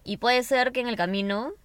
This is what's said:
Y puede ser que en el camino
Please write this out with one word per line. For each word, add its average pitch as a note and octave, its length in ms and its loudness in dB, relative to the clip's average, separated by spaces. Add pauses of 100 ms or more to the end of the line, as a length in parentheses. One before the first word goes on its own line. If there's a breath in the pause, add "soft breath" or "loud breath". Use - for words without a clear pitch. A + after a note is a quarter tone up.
Y F#3+ 140 -6
puede B3 240 4
ser B3+ 300 2
que B3+ 80 -4
en A#3+ 80 -2
el A3+ 80 -2
camino G3 560 -2 (120)